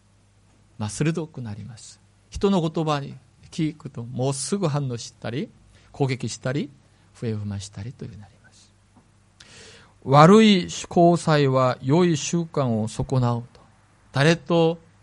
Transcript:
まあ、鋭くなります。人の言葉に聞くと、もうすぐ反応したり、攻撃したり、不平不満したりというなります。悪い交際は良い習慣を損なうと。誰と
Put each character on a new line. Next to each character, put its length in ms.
ま 80
あ、 40
鋭 380
く 140
な 120
り 120
ま 120
す。 220
人 220
の 100
言 240
葉 140
に 160
聞 240
く 140
と、 140
も 260
う 40
す 240
ぐ 100
反 220
応 80
し 180
た 160
り、 180
攻 160
撃 220
し 80
た 140
り、 180
不 120
平 120
不 80
満 160
し 80
た 120
り 120
と 120
い 40
う 100
な 80
り 60
ま 100
す。 180
悪 400
い 200
交 540
際 300
は 340
良 240
い 100
習 260
慣 400
を 60
損 340
な 120
う 100
と。 80
誰 240
と 420